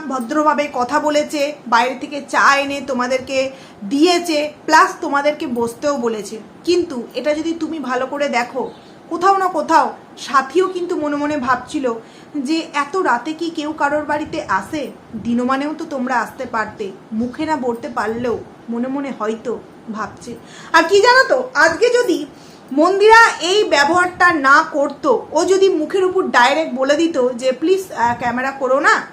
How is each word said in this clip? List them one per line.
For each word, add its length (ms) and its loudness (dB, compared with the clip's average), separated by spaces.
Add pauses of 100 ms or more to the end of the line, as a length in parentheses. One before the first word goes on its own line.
ভদ্রভাবে 680 0
কথা 260 -2
বলেছে, 540 0 (140)
বাইরে 280 2
থেকে 340 -10
চা 260 4
এনে 320 -4
তোমাদেরকে 640 -2 (380)
দিয়েছে, 640 2 (120)
প্লাস 360 4
তোমাদেরকে 460 -2
বসতেও 500 -4
বলেছে। 420 -6 (240)
কিন্তু 500 0
এটা 200 -2
যদি 200 -2
তুমি 260 -6
ভালো 260 -4
করে 240 -4
দেখো, 420 -4 (380)
কোথাও 280 2
না 100 0
কোথাও 460 2 (240)
সাথীও 500 0
কিন্তু 280 -4
মনে 200 -2
মনে 220 -2
ভাবছিল 560 -2 (440)
যে 360 -2
এত 240 -4
রাতে 360 0
কি 160 -6
কেউ 240 -6
কারোর 320 -2
বাড়িতে 420 -4
আসে? 440 -4 (240)
দিনমানেও 580 -2
তো 120 -10
তোমরা 340 -4
আসতে 260 -8
পারতে। 460 -6 (200)
মুখে 340 -4
না 100 -2
বলতে 340 -6
পারলেও 480 -4 (320)
মনে 180 -4
মনে 320 -6
হয়তো 400 -6 (320)
ভাবছে। 440 -12 (380)
আর 100 6
কি 180 4
জানো 280 6
তো, 240 2
আজকে 360 4
যদি 360 0 (460)
মন্দিরা 600 6 (100)
এই 220 2
ব্যবহারটা 720 2
না 380 4
করতো, 600 0
ও 140 2
যদি 240 4
মুখের 340 0
উপর 240 0
ডাইরেক্ট 460 2
বলে 220 2
দিত 400 0
যে, 160 -2
"প্লিজ, 400 0
আহ, 280 0
ক্যামেরা 320 -2
করো 280 0
না, 340 2